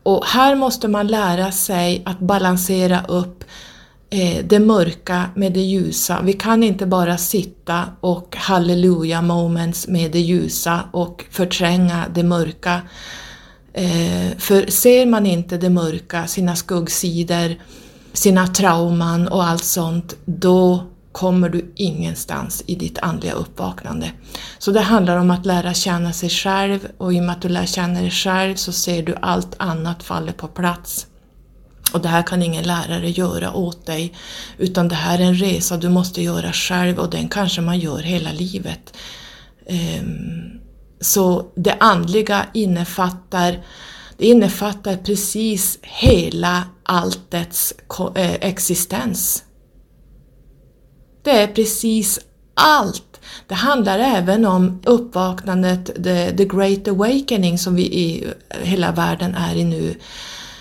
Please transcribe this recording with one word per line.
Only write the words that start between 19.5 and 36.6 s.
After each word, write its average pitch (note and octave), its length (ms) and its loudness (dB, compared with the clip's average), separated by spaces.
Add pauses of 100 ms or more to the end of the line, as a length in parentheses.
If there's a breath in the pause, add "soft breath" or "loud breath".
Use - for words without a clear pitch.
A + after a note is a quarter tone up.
sånt, E3+ 600 -4
då F3+ 600 2 (280)
kommer F3+ 360 2
du E3+ 280 -4
ingenstans D#3+ 920 -6
i F3+ 80 -4
ditt E3 240 -8
andliga E3+ 340 -4
uppvaknande. D#2+ 800 -8 (480 loud breath)
Så - 120 -2
det G#3 100 4
handlar F#3+ 360 4
om F3+ 140 4
att F3+ 160 0
lära F3 280 0
känna E3+ 380 -2
sig E3+ 160 -6
själv, G3 600 -2 (100)
och F#3 160 0
i F3 60 2
och F3 40 0
med F3 80 -2
att F3 100 -8
du F3+ 60 -4
lär F3+ 180 -2
känna F3+ 340 -2
dig F3+ 100 0
själv F#3+ 440 0
så F#3 180 -6
ser F3 300 -2
du E3+ 180 -4
allt F3+ 360 -2
annat E3 460 -6
faller E3 300 -6
på D#3+ 160 -12
plats. - 580 -6 (840)
Och F3+ 80 0
det E3+ 80 -2
här E3+ 140 2
kan F3 200 -2
ingen E3 220 -2
lärare E3+ 460 -4
göra F3 420 -2
åt F3+ 340 -6
dig, E3 280 -6 (440 loud breath)
utan F3+ 300 0
det F3 60 -2
här E3+ 240 0
är F3+ 60 2
en F3+ 100 4
resa F3+ 420 0
du E3+ 120 -2
måste F3+ 340 2
göra E3+ 300 -4
själv, F3+ 460 0